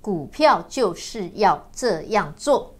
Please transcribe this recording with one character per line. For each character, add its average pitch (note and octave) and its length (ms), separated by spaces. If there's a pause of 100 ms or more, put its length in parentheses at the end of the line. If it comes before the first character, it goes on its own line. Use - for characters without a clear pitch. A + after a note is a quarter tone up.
股 E3+ 240
票 C#4 420
就 A#3 280
是 G3 400
要 F3+ 360
这 F#3+ 300
样 F3+ 340
做， - 440